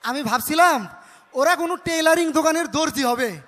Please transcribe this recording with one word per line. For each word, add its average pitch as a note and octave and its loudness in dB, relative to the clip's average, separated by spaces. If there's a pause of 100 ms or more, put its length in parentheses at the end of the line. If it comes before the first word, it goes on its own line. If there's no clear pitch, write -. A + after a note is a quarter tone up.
আমি C4 -4
ভাবছিলাম B3 0 (440)
ওরা D#4 2
কোনো E4+ -4
টেইলারিং E4 0
দোকানের D#4+ 0
দর্জি C#4+ -2
হবে, A#3+ -2